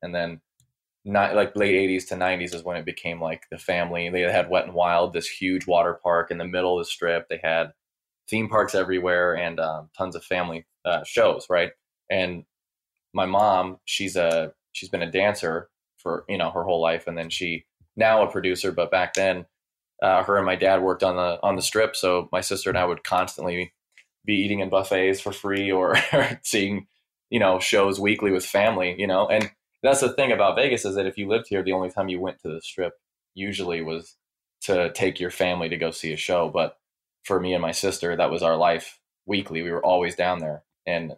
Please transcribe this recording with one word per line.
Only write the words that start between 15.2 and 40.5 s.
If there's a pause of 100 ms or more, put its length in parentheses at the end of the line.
for,
you
know,
her
whole
life.
And
then
she, (300)
now
a
producer,
but
back
then, (560)
uh,
her
and
my
dad
worked
on
the,
on
the
Strip.
So
my
sister
and
I
would
constantly (520)
be
eating
in
buffets
for
free
or (240)
<laughs>
seeing, (420)
you
know,
shows
weekly
with
family,
you
know?
And (320)
that's
the
thing
about
Vegas
is
that
if
you
lived
here,
the
only
time
you
went
to
the
Strip (400)
usually
was (460)
to
take
your
family
to
go
see
a
show.
But (480)
for
me
and
my
sister,
that
was
our
life (260)
weekly.
We
were
always
down
there. (240)